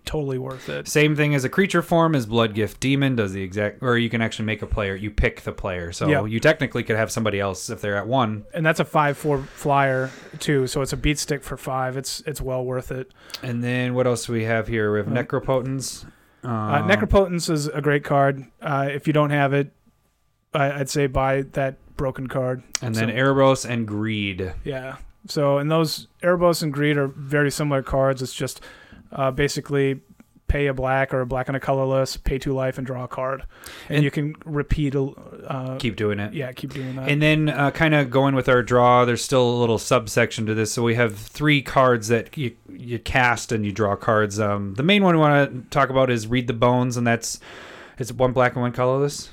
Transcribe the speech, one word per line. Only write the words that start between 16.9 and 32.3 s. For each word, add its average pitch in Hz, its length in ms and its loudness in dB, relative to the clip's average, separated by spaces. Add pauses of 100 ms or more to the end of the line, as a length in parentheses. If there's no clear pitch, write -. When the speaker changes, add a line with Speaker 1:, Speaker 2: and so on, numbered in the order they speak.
Speaker 1:
is 151 180 0
a 151 140 -6
great 143 220 2
card. 139 400 2 (180)
Uh, 143 300 -2
if 139 160 -6
you 156 60 4
don't 147 160 4
have 139 240 2
it, 143 180 2 (840)
I, 143 180 0 (100)
I'd 139 80 -6
say 143 180 0
buy 135 360 0 (100)
that 135 220 -2 (220)
broken 131 280 -6
card. 127 380 -4 (180)
Speaker 2:
And 113 140 -4
then 113 140 0
Speaker 1:
So 107 60 -2
Speaker 2:
Erebos 135 540 2
and 117 180 -4
Greed. 104 680 -4 (100)
Speaker 1:
Yeah. 131 320 -8 (320)
So, 143 320 2
and 147 100 -2
those, 160 380 0 (160)
Erebos 175 400 2
and 151 100 -2
Greed 147 240 2
are 143 100 2
very 143 440 0
similar 143 320 -2
cards. 135 400 0
It's 123 100 -8
just, - 260 -8 (520)
uh, 135 180 -2
basically 139 720 -2 (480)
pay 143 200 2
a 135 60 0
black 131 400 0
or 131 80 2
a 123 60 -2
black 127 200 -4
and 139 80 -2
a 135 40 -2
colorless, 135 580 0
pay - 220 -2